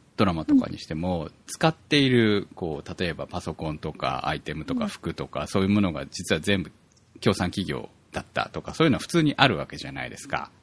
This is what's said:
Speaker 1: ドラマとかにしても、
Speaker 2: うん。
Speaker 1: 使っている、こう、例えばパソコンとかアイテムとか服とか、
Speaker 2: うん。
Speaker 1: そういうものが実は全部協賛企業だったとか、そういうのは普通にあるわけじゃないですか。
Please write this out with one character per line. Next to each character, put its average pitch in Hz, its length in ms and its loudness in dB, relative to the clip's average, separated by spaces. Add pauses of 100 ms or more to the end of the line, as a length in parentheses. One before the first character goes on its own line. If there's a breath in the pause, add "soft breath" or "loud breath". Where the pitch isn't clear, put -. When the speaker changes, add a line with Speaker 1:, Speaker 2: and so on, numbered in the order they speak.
(160)
Speaker 1:
ド - 80 4
ラ - 80 4
マ 160 120 -2
と 294 120 6
か 247 120 4
に - 120 -10
し - 60 -14
て 78 100 -6
も、 90 280 0
Speaker 2:
う - 20 -8
ん。 - 60 -14 (140)
Speaker 1:
使 - 220 0
っ 160 40 2
て - 280 0
い 135 100 4
る、 110 460 4
こ 78 280 -6
う、 90 160 -10
例 87 100 0
え 76 40 -6
ば 69 140 -8
パ 90 120 -6
ソ 80 140 -8
コ 80 160 -6
ン 76 80 -6
と 78 140 -6
か 65 340 -4
ア 76 80 0
イ - 60 -6
テ - 140 -8
ム 156 100 -8
と - 100 -4
か 226 140 -2
服 - 260 -6
と 69 140 -6
か、 71 140 -6
Speaker 2:
う - 20 -4
ん。 - 20 -8
Speaker 1:
そ 101 140 -2
う - 20 2
い 95 40 2
う - 20 2
も 104 140 4
の 90 100 2
が 69 140 -6
実 98 280 -2
は 80 60 2
全 95 240 2
部 - 80 -12 (480)
協 110 120 4
賛 90 180 0
企 87 200 -4
業 64 200 -6 (200)
だ - 120 -6
っ - 20 -14
た - 280 -4
と - 80 -8
か、 - 140 -12
そ - 80 2
う 165 40 6
い - 20 6
う - 20 6
の 101 60 4
は - 40 -4
普 - 60 -8
通 170 160 2
に 143 140 2
あ 135 100 6
る 104 100 4
わ 98 120 -6
け - 80 -12
じ - 100 -10
ゃ 143 60 -10
な 135 120 -8
い 123 60 -8
で - 60 -14
す - 100 -16
か。 - 240 -6 (120)